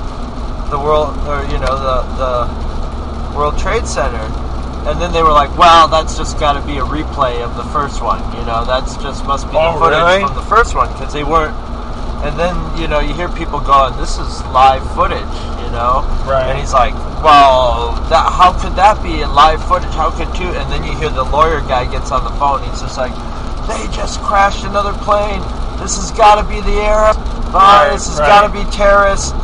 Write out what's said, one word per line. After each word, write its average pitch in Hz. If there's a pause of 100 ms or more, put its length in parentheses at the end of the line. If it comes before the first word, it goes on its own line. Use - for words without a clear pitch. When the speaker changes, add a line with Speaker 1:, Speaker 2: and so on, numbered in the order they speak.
(720)
Speaker 1:
the 143
world, 151 (100)
or, 143
you 143
know, 131
the, 131 (220)
the -
World 147
Trade 220
Center." 131 (640)
And 156
then 170
they 165
were 156
like, 143
"Well, 165
that's 156
just 127
gotta 147
be 147
a 127
replay 123
of 113
the 120
first 139
one, 101 (160)
you 113
know, 113
that's 127
just 135
must 139
be 147
Speaker 2:
Oh, 165
Speaker 1:
the 156
footage 156
Speaker 2:
really? 175
Speaker 1:
from -
the -
first -
one," 123
'cause -
they 147
weren't. 156 (720)
And 143
then, 175 (240)
you 165
know, 151
you 143
hear 175
people 160
going, 131
"This 120
is - (100)
live 131 (100)
footage," 160 (280)
you -
know? 123 (220)
Speaker 2:
Right. 135
Speaker 1:
And 139
he's 139
like, 123 (280)
"Well, 127 (160)
that, 156
how 180
could 180
that 202
be 160
a 143
live 156
footage? -
How 160
could 165
two?" 180
And 139
then 143
you -
hear 151
the 135
lawyer 147
guy 127
gets 120
on 127
the - (100)
phone. 143
He's -
just 131
like, 127 (560)
"They 226
just 208
crashed 202
another 202 (120)
plane. 208 (360)
This 196
has 185
gotta 214
be 214
the 208
Arab. 214 (360)
Oh, 170
Speaker 2:
Right, 196
Speaker 1:
this -
has -
Speaker 2:
right. 151
Speaker 1:
gotta 208
be 202
terrorists. 202 (120)